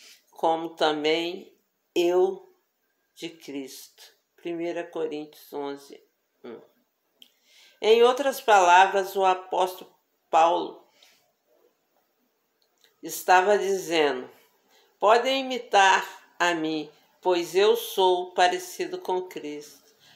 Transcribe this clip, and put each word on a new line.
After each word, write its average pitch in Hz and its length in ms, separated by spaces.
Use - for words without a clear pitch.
como 165 440
também 165 840
eu 180 600
de 160 160
Cristo." - 840
Primeira 170 480
Coríntios 151 680
onze, 143 480
um. 120 160
Em 226 220
outras 254 360
palavras, 190 760
o 190 80
apóstolo 185 720
Paulo 170 560
estava 185 560
dizendo: 160 720
"Podem 240 440
imitar 202 920
a 175 160
mim, 156 380
pois 170 320
eu 214 220
sou 185 580
parecido 180 640
com 185 240
Cristo." 147 720